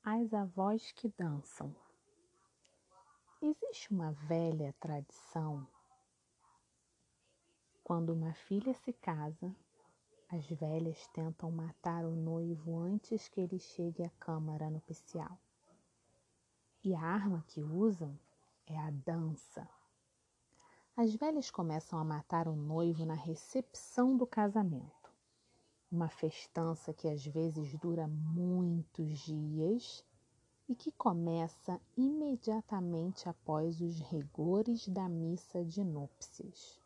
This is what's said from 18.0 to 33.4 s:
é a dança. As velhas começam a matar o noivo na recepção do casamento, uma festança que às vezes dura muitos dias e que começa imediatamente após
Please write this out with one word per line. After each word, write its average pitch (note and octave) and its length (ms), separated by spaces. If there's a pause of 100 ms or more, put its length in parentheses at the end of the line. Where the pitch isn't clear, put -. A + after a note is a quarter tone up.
é D#3 120
a D3+ 120
dança. D#3 800 (1300)
As A3+ 180
velhas D4+ 360
começam D#3+ 480
a D#3 60
matar D#3+ 440
o D#3 80
noivo D#3+ 480
na D#3+ 100
recepção B3 1040
do A#3+ 100
casamento, G3+ 760 (880)
uma E3+ 180
festança D#3+ 840
que - 140
às D3 180
vezes D#3 480
dura E3 320
muitos E3 1120
dias D#3 840 (640)
e B3 80
que - 160
começa E3+ 880 (160)
imediatamente A3 1300
após D#3+ 520